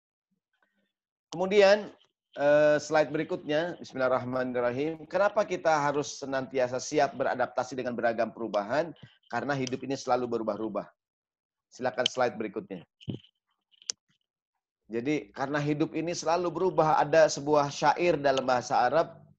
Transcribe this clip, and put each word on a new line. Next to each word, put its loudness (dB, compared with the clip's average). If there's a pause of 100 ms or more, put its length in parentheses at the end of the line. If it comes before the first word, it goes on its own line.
(1300)
Kemudian, 4 (480)
eh, 4
slide 0
berikutnya, -4
Bismillahirrahmanirrahim. -2
Kenapa 2
kita 0
harus -2
senantiasa -2
siap 0
beradaptasi -2
dengan -4
beragam -2
perubahan? -4 (320)
Karena -4
hidup -4
ini -4
selalu -2
berubah-ubah. -4 (800)
Silakan -4
slide -2
berikutnya. -8 (2000)
Jadi, -4
karena -4
hidup -2
ini -4
selalu -2
berubah, 2
ada 6
sebuah 0
syair 2
dalam 0
bahasa 2
Arab, 0 (180)